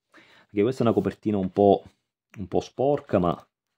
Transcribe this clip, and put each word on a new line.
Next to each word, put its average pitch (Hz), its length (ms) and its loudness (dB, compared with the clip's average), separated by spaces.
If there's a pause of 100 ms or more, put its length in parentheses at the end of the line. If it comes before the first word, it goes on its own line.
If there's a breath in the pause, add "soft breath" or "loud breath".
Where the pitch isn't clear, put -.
(120)
Anche - 500 -8
questa 123 220 -2
è - 20 2
una - 100 2
copertina 101 420 -2
un 95 140 -4
po', 101 320 4 (540)
un 92 100 -12
po' 92 140 -2
sporca, - 580 -4
ma 87 300 -4 (280)